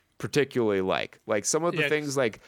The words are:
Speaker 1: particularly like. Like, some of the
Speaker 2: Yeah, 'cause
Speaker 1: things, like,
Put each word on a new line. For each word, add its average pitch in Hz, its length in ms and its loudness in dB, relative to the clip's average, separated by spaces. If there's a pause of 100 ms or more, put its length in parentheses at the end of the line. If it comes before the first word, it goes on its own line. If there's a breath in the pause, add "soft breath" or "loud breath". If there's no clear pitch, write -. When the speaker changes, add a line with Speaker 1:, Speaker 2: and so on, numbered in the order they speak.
(180)
Speaker 1:
particularly 120 640 0
like. 76 460 -2
Like, 107 180 0
some 156 180 0
of 170 100 0
the - 60 -6
Speaker 2:
Yeah, 156 60 0
'cause 143 60 0
Speaker 1:
things, 147 260 -2
like, 120 300 0